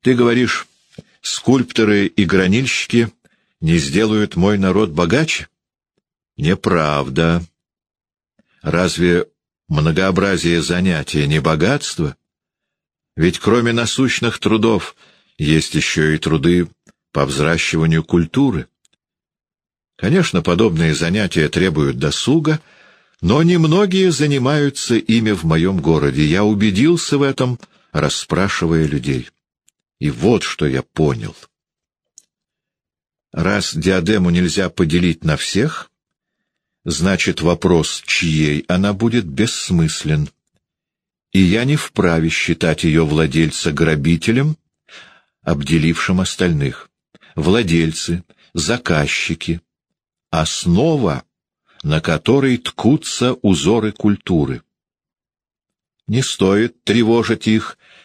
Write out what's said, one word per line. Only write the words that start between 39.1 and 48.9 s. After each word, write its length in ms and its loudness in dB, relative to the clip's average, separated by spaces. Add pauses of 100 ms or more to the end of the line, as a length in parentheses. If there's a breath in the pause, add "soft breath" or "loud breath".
бессмыслен. 1040 -2 (1040)
И 100 2
я 240 2
не 100 0
вправе 540 0
считать 540 -2
ее 220 2
владельца 640 0
грабителем, 840 0 (840 loud breath)
обделившим 800 0
остальных. 680 -4 (460 soft breath)
Владельцы, 880 0 (300 soft breath)
заказчики, 1080 -2 (680)